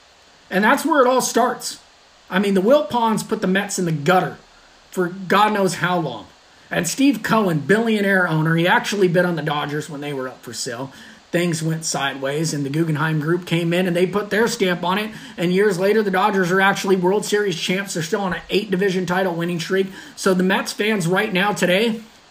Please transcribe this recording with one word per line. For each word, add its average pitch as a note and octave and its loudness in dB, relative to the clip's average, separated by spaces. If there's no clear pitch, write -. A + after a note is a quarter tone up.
And G3 0
that's C4+ 4
where D4+ 4
it B3 6
all B3+ 2
starts. - -2
I F#3 0
mean, G3+ 2
the F#3+ 4
Wilpons A#3 2
put G#3+ -4
the F#3+ -2
Mets G3 0
in F#3 0
the E3 0
gutter D#3+ 0
for F#3 -2
God G3 2
knows G3 0
how F3+ 0
long. B2 -6
And E3+ -2
Steve C4+ 0
Cohen, F#3 0
billionaire G3 2
owner, D#3+ 2
he E3+ 2
actually F#3 2
bid F3+ 2
on F3 -2
the D3 -6
Dodgers D3 -4
when C#3+ -12
they D3 -8
were C3 -6
up B2 -18
for B2 -14
sale. B2+ -8
Things E3+ 0
went D#3+ -4
sideways, C#3+ -4
and C#3+ -2
the C3+ -4
Guggenheim D#3 0
Group F3 -2
came E3 0
in, F#3 2
and E3+ 0
they F3+ 2
put G3+ -2
their G#3+ 2
stamp F3+ -2
on F3+ 0
it. G#3+ -6
And F3 0
years F#3+ 2
later, G#3+ 2
the G3+ 0
Dodgers F#3 2
are F#3+ 2
actually G3 2
World F#3+ 2
Series G#3 0
champs. F#3+ -4
They're E3 -4
still G3+ -2
on F3+ -2
an E3+ -10
eight G3 0
division F#3 0
title F3+ 0
winning E3+ -4
streak. F#3+ 0
So F#3+ 0
the F#3 0
Mets G3+ 0
fans G#3 -2
right F#3+ 0
now F#3+ 0
today G3+ 0